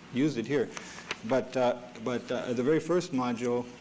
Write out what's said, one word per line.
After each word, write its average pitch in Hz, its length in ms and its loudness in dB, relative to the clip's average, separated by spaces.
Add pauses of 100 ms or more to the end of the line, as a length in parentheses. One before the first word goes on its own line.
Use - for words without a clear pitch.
(140)
used 131 240 2
it 110 80 -2
here. 123 240 2 (580)
But, 131 280 2
uh, 123 200 4 (260)
but, 123 280 -2
uh, 123 240 -2
the 123 80 2
very 151 180 4
first 170 320 0
module, 123 540 0 (140)